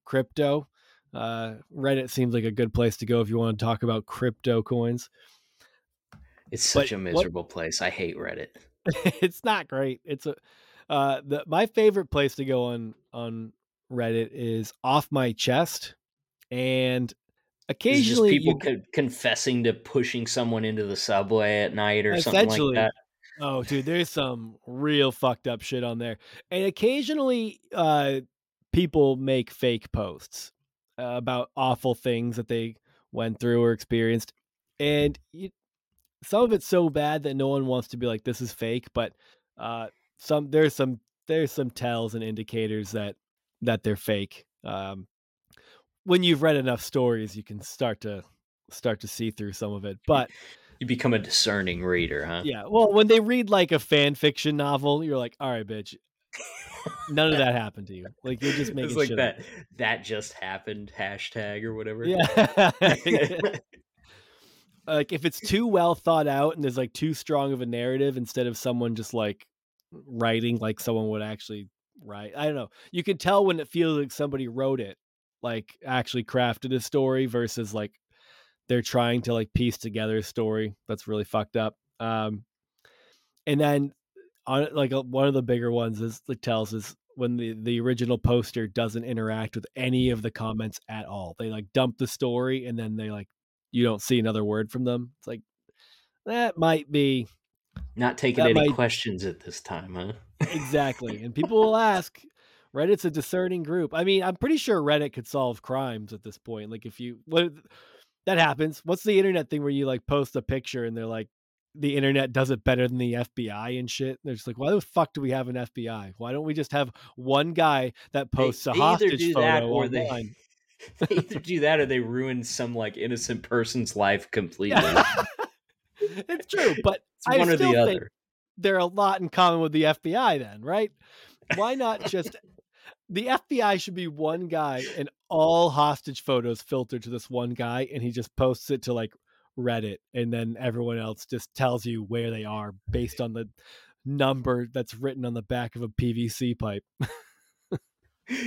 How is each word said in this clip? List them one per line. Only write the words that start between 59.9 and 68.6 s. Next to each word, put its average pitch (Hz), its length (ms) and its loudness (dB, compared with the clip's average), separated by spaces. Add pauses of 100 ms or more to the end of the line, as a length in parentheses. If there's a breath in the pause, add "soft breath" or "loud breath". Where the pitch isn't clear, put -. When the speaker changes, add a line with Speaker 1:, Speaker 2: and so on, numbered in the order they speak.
Speaker 2:
just 107 300 -8
happened" 101 640 -10
hashtag 104 640 -8
or 113 120 -8
whatever. 110 300 -8
Speaker 1:
Yeah. 180 720 4
<laughs> 160 840 0
Speaker 2:
<laughs> - 40 -20 (1200 soft breath)
Speaker 1:
Like, 151 220 0
if 156 140 -4
it's - 160 -2
too 220 260 0
well 175 280 4
thought 160 320 2
out 143 280 2
and 156 80 -4
there's, 127 140 0
like, 127 160 -2
too 160 200 -2
strong 139 380 0
of 127 80 -2
a 123 60 -4
narrative 127 500 0
instead 123 320 -2
of 117 80 -4
someone 120 400 -2